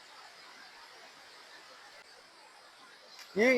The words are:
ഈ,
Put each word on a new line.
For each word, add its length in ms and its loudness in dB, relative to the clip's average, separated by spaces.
ഈ, 40 12